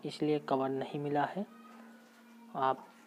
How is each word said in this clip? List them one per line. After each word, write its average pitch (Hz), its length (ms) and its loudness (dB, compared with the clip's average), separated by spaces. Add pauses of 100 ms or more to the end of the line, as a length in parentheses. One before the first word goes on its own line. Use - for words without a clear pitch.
इसलिए 151 360 2
कवर 135 280 2
नहीं 135 320 -2
मिला 143 260 2
है। 202 180 -4 (1120)
आप 131 300 2 (200)